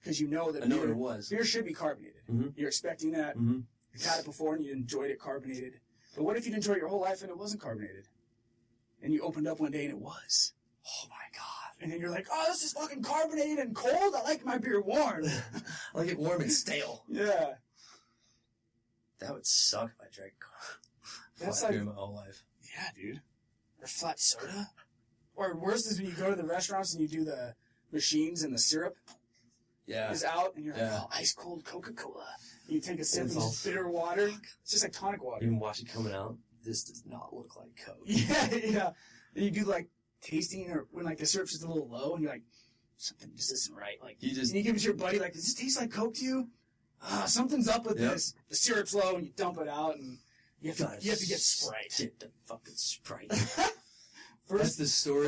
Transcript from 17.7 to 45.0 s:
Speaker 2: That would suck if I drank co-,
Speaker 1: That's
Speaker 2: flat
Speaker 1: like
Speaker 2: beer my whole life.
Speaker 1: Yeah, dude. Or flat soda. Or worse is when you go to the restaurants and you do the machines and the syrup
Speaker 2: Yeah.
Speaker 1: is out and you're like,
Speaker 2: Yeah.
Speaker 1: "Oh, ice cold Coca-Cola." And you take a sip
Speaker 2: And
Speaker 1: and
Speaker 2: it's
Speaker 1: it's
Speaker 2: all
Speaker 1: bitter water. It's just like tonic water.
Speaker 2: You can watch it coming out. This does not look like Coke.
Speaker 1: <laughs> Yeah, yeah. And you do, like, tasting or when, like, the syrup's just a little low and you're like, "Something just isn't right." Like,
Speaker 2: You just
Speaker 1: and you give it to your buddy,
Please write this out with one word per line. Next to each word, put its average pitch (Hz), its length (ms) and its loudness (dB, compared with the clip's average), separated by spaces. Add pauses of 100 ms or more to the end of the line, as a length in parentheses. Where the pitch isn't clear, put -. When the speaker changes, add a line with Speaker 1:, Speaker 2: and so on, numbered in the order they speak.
Speaker 2:
That 107 140 -8
would 127 140 -6
suck 117 440 4
if - 100 -20
I 101 120 -18
drank 98 280 -16
co-, - 360 -14 (600)
Speaker 1:
That's 170 220 -2
Speaker 2:
flat 226 120 4
Speaker 1:
like 110 80 2
Speaker 2:
beer 104 60 -2
my 104 60 -4
whole 101 220 -8
life. 98 300 -16 (180)
Speaker 1:
Yeah, - 320 -8
dude. 104 260 -8 (600)
Or - 60 -14
flat - 340 -4
soda. 202 480 0 (680)
Or 185 220 0
worse 220 300 2
is 196 120 0
when 190 100 -2
you 170 60 -6
go 190 160 2
to 196 60 2
the 165 100 -2
restaurants 185 480 0
and 160 80 0
you 156 60 2
do 160 160 0
the 127 300 -4 (380)
machines 156 500 2
and 143 120 -2
the 117 40 0
syrup 170 380 2 (880)
Speaker 2:
Yeah. 110 260 -2
Speaker 1:
is - 120 -2
out 175 320 2
and 151 80 -8
you're 151 100 -4
like, 113 80 0
Speaker 2:
Yeah. 107 220 0
Speaker 1:
"Oh, - 80 -12
ice - 220 2
cold 175 300 -10
Coca-Cola." - 640 -10 (400)
And 156 80 -2
you 156 60 4
take - 200 -4
a 113 40 -2
sip - 180 2
Speaker 2:
And 120 80 0
Speaker 1:
and - 80 0
Speaker 2:
it's 117 80 2 (140)
Speaker 1:
it's - 60 -4
Speaker 2:
all 190 40 0
Speaker 1:
bitter 185 180 0
water. 170 400 2 (340)
It's - 100 -8
just - 100 6
like 180 100 -2
tonic 196 300 -4
water. - 220 -4
Speaker 2:
You 113 60 4
can 113 100 2
watch 107 200 -4
it 117 80 -12
coming 107 260 -4
out. 107 220 -6 (280)
This - 200 -4
does - 220 -14
not - 280 -12
look - 220 -14
like - 280 -20
Coke. - 180 -16
Speaker 1:
<laughs> - 40 -20
Yeah, 233 480 4
yeah. 214 380 2 (420)
And 196 100 2
you 202 60 4
do, 202 140 0
like, 180 240 -2 (320)
tasting 175 520 -4
or 151 180 -4
when, 170 140 -6
like, 160 140 -2
the 156 80 0
syrup's 185 260 2
just 156 120 -8
a 165 40 -6
little 156 200 -2
low 127 260 -4
and 165 80 -2
you're 147 100 0
like, - 100 -10 (540)
"Something - 400 -10
just - 160 -2
isn't - 220 -4
right." 101 280 -10
Like, - 200 -16
Speaker 2:
You 262 120 0
just 247 180 2
Speaker 1:
and 196 60 2
you 208 60 2
give 226 120 4
it 202 40 0
to - 60 2
your 208 80 4
buddy, 185 260 0